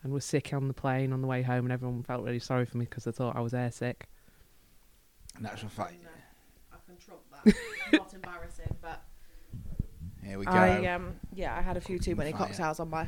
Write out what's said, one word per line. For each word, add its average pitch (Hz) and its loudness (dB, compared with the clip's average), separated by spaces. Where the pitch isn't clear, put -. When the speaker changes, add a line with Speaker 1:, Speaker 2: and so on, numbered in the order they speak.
Speaker 1:
And 135 -4
was 139 -2
sick - 0
on 135 0
the 135 0
plane 131 2
on 131 0
the 131 0
way 127 2
home, 123 2
and 123 0
everyone 123 -2
felt 123 -4
really 120 0
sorry 127 2
for 120 -6
me 120 0
'cause - -8
they 117 -2
thought 123 0
I - -2
was 117 0
airsick. 123 -2
Speaker 2:
And 107 -8
that's 107 -8
a 110 -6
fact. 87 -4
Speaker 3:
No, - -18
I - -20
can 180 -20
trump - -20
that. - 8
<laughs> - 0
Not - 4
embarrassing, 175 -8
but 160 -10
Speaker 2:
Here 101 -10
we - -6
go. 180 0
Speaker 3:
I, 185 8
um, 180 -2
yeah, 175 -2
I 175 2
had 180 2
a 175 -2
few 180 -4
too 175 2
many 147 0
Speaker 2:
Fire. 208 -6
Speaker 3:
cocktails 160 -2
on 160 -4
my 160 -2